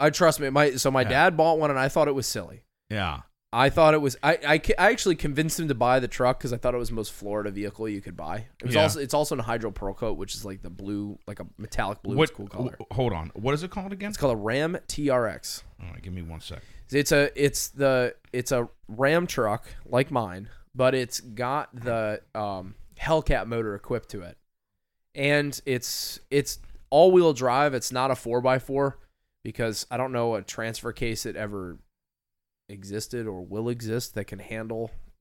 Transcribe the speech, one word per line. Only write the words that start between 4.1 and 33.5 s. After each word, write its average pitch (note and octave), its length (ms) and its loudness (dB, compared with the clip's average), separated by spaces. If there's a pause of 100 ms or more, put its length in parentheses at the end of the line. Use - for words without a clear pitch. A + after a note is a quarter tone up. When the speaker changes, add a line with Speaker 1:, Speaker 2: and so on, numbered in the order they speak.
Speaker 1:
I, D#3+ 240 4
I, D#3 120 6
ca-, G#3 200 2
I F#3+ 120 8
actually G3 240 2
convinced D#3 460 -2
him D#3+ 80 -2
to C#3 80 2
buy B2 240 4
the B2 80 -2
truck B2+ 320 0
'cause A#2+ 120 -6
I A#2+ 60 -4
thought B2 160 0
it B2 40 0
was A#2+ 120 -4
the A#2 60 -6
most G#2+ 160 -6
Florida G#2 400 -4
vehicle G#2 360 -6
you G2+ 120 -4
could F#2+ 160 -14
buy. D#2+ 300 -8 (140)
It - 60 -6
was B2 80 0
Speaker 2:
Yeah. - 80 6
Speaker 1:
also, - 180 2
it's B2 140 -4
also D3+ 220 2
in B2+ 40 -2
a A2+ 40 -4
hydro A2+ 260 -2
pearl G2 240 -6
coat, A2+ 240 -2
which G2+ 160 -8
is, - 100 -12
like, F#2+ 180 -12
the F2 80 -12
blue, G2+ 480 -8 (100)
like, G2+ 100 -12
a - 80 -12 (100)
metallic G#2+ 460 -4
blue. A2 140 -4
Speaker 2:
What, D3+ 140 2
Speaker 1:
It's - 20 -18
a - 20 -20
cool G2+ 140 -12
color. B2 240 -6
Speaker 2:
w-, - 200 -14
hold A#2+ 200 0
on. E2 220 -6
What C3 200 -2
is D3+ 80 -2
it F3+ 80 -8
called F#3+ 220 -8
again? G3+ 180 -8
Speaker 1:
It's G#3 80 -8
called C3+ 160 2
a A2 60 -4
Ram C#3+ 360 -2 (120)
T D3 200 -4
R B2 200 2
X. - 340 -12 (180)
Speaker 2:
All F2+ 100 -12
right, E2+ 120 -14
give F#2 100 -10
me F2+ 100 -8
one E2 180 -12
sec. - 220 -14 (280)
Speaker 1:
It's C#3 220 2
a, C#3+ 180 6 (100)
it's - 280 0
the, C3 460 2 (180)
it's B2 200 -4
a A#2+ 160 0 (200)
Ram C#3+ 400 2
truck A2+ 380 -2 (200)
like B2+ 240 2
mine, G#2 380 -4 (260)
but B2+ 220 4
it's B2 240 -4
got B2 540 -4
the, A2+ 460 -2 (140)
um, G2 400 -6 (260)
Hellcat C#3+ 460 0
motor A2+ 300 -4
equipped A#2+ 340 -6
to G2 120 -10
it, E2+ 140 -16 (800)
and C#3+ 500 0
it's, - 540 -4 (120)
it's - 280 0 (320)
all-wheel E3+ 440 8
drive. C3 400 2
It's B2 180 -4
not B2+ 180 2
a B2+ 60 2
four A#2+ 240 -2
by C3 180 4
four C3+ 400 -2 (460)
because A2+ 480 -4
I A#2+ 40 -4
don't C3 160 -2
know A#2 240 0
a F#2+ 60 -4
transfer A2+ 500 -8
case A2+ 320 -4
that A2 120 -8
ever G2 420 -8 (880)
existed G2+ 580 -8
or F#2+ 160 -8
will G#2 260 -6